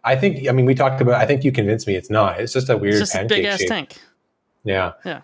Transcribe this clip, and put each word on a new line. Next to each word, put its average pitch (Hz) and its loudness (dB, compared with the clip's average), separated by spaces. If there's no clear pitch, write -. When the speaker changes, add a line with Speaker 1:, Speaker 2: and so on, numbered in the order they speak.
Speaker 1:
I 127 2
think, 139 0
I 123 0
mean, 131 4
we 131 4
talked 131 0
about, 123 4
I 113 2
think 139 0
you 139 2
convinced 110 -2
me 101 0
it's 90 -8
not. 101 0
It's 117 -6
just 131 -2
a 117 2
weird 101 0
Speaker 2:
It's 104 4
just 104 -4
a - -2
Speaker 1:
pancake 117 0
Speaker 2:
big 95 0
ass 196 -2
Speaker 1:
shape. 95 -2
Speaker 2:
tank. 165 -6
Speaker 1:
Yeah. 95 -2
Speaker 2:
Yeah. 160 -10